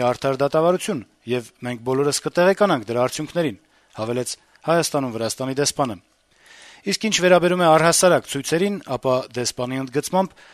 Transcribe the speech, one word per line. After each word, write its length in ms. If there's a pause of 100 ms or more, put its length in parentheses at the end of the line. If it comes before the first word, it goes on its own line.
արդար 320
դատավարություն, 640 (260)
և 220 (100)
մենք 240
բոլորս 400
կտեղեկանանք 640
դրա 180
արդյունքներին", 520 (420)
հավելեց 300 (340)
Հայաստանում 520
Վրաստանի 440
դեսպանը։ 380 (880)
Իսկ 160 (100)
ինչ 40 (100)
վերաբերում 360
է 140
առհասարակ 560
ցույցերին, 440 (120)
ապա 280 (200)
դեսպանի 480
ընդգծմամբ 520 (180)